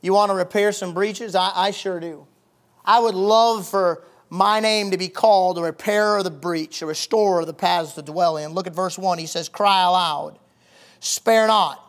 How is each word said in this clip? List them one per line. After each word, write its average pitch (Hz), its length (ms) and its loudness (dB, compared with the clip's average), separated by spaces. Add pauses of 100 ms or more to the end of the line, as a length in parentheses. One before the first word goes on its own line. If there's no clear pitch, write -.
You 185 120 0
want 208 160 4
to 196 60 0
repair 202 380 0
some 185 200 -8
breaches? 202 400 -4
I, 185 220 2
I 190 160 0
sure 190 300 -8
do. 151 260 -14 (560)
I 220 160 4
would 226 160 0
love 214 520 2
for 180 360 0 (260)
my 196 300 2
name 214 320 0
to 185 60 -2
be 185 100 -6
called 185 500 2
a 170 40 -4
repairer 208 560 0
of 196 80 -2
the 180 60 -4
breach, 156 500 -6
a 160 40 -8
restorer 190 540 0
of 165 80 -4
the 165 60 -10
paths 170 400 -2
to 147 80 -14
dwell 160 340 0
in. 151 160 -8
Look 185 160 -6
at 165 80 -12
verse 185 220 -4
one. 185 200 -2
He 160 100 -10
says, 160 200 -8
"Cry 196 360 2
aloud, 175 560 0 (600)
spare 226 480 2
not. 185 420 2